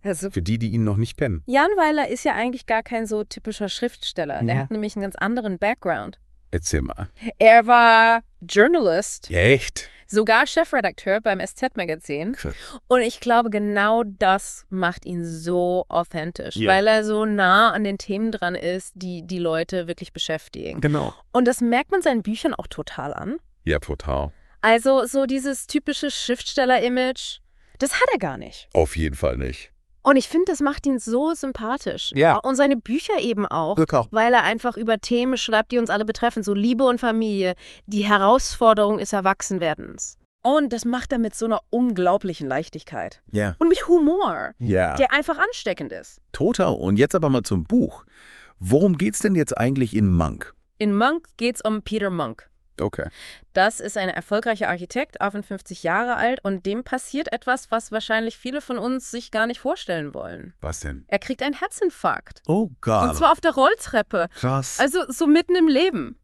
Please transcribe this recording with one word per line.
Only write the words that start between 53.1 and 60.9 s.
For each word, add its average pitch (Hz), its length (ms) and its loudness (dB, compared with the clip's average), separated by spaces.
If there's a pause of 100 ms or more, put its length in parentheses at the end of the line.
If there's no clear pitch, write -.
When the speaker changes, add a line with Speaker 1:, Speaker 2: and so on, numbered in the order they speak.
Speaker 1:
Das 196 260 2
ist - 180 -8
ein 190 100 -4
erfolgreicher 214 600 -4
Architekt, 180 520 -6
achtundfünfzig 202 600 -8
Jahre 214 320 0
alt, 240 300 -2
und 190 200 -4
dem 208 200 -4
passiert - 480 -8
etwas, 247 400 -4
was 226 180 -4
wahrscheinlich 220 480 -4
viele 262 220 -8
von 247 180 -6
uns 247 320 -6
sich 233 220 -12
gar 226 160 0
nicht 240 100 -8
vorstellen 170 560 -6
wollen. - 460 -12
Speaker 2:
Was - 180 -8
denn? 71 300 -12